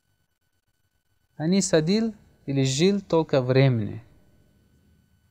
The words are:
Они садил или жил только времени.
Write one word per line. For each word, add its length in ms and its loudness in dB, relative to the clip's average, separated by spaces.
Они 240 0
садил 540 0
или 180 0
жил 360 0
только 400 -2
времени. 600 0